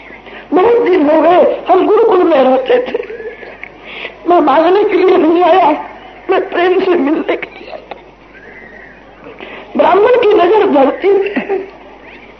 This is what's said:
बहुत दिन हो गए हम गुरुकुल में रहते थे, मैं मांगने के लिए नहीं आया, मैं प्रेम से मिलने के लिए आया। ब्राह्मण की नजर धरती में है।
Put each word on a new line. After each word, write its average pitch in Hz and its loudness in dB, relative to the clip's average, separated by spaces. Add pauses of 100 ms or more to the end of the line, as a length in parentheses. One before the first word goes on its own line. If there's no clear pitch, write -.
(540)
बहुत 466 2
दिन 339 0
हो 311 2
गए 330 2
हम 359 2
गुरुकुल 415 2
में 320 2
रहते 262 2
थे, - -6 (1200)
मैं 349 4
मांगने 320 2
के 370 0
लिए 359 2
नहीं 330 2
आया, 330 2 (440)
मैं - -2
प्रेम 359 0
से 381 0
मिलने 294 -2
के - -16
लिए - -20
आया। - -18 (1800)
ब्राह्मण 381 2
की 415 2
नजर 359 2
धरती 285 0
में 403 0
है। 381 -6 (800)